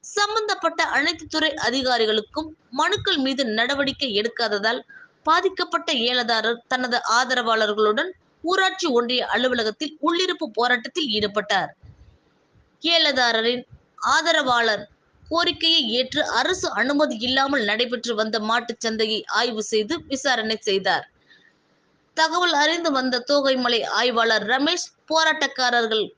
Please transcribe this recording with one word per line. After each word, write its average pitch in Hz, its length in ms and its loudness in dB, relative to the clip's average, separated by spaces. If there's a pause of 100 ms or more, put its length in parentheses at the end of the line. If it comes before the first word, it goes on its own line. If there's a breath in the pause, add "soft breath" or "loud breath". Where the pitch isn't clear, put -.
சம்பந்தப்பட்ட 403 760 -2 (160)
அனைத்து 320 340 -2
துறை 311 180 2 (180)
அதிகாரிகளுக்கும் 240 800 0 (320)
மனுக்கள் 359 440 0
மீது 269 200 0 (140)
நடவடிக்கை 269 520 -2 (100)
எடுக்காததால் 220 600 -2 (480 loud breath)
பாதிக்கப்பட்ட 339 640 0 (200)
ஏலதாரர் 233 520 0 (100)
தனது 247 260 -2 (180)
ஆதரவாளர்களுடன் 226 960 2 (380)
ஊராட்சி 370 380 0 (100)
ஒன்றிய 240 240 0 (140)
அலுவலகத்தில் 247 560 -2 (160)
உள்ளிருப்பு 339 400 0 (100)
போராட்டத்தில் 247 580 0
ஈடுபட்டார். 202 580 -2 (1080)
ஏலதாரரின் 254 800 2 (500)
ஆதரவாளர் 254 720 2 (460)
கோரிக்கையை 330 500 2 (160)
ஏற்று 254 260 -2 (160)
அரசு 311 300 -2 (120)
அனுமதி 277 360 2 (100)
இல்லாமல் 269 440 0
நடைபெற்று 233 500 -2
வந்த 220 180 -2 (100)
மாட்டுச் 233 360 -2
சந்தையை 220 340 -2 (200)
ஆய்வு 226 320 -2
செய்து 220 260 0 (160)
விசாரணை 233 440 -2 (120)
செய்தார். 185 360 0 (1160 soft breath)
தகவல் 330 420 2
அறிந்து 320 360 2
வந்த 254 320 -2
தோகைமலை 262 520 2 (160)
ஆய்வாளர் 226 540 2
ரமேஷ் 311 360 0 (220)
போராட்டக்காரர்கள் 262 960 0 (120)